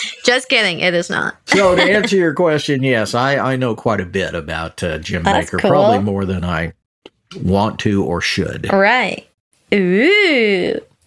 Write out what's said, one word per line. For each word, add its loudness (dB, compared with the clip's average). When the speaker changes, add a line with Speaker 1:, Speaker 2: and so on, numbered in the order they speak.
Speaker 1:
<laughs> -12
Speaker 2:
Just 2
kidding. 0
It 0
is -2
not. -4
<laughs> -20
Speaker 1:
So 4
to 4
answer 2
your 2
question, 0
yes, 0
I, 2
I 0
know -2
quite -2
a -4
bit -4
about, -8
uh, -4
Jim -6
Speaker 2:
That's -2
Speaker 1:
Bakker, -4
Speaker 2:
cool. 2
Speaker 1:
probably 4
more -2
than -4
I -4
want 0
to 0
or -2
should. -4
Speaker 2:
Right. 0
Ooh. 2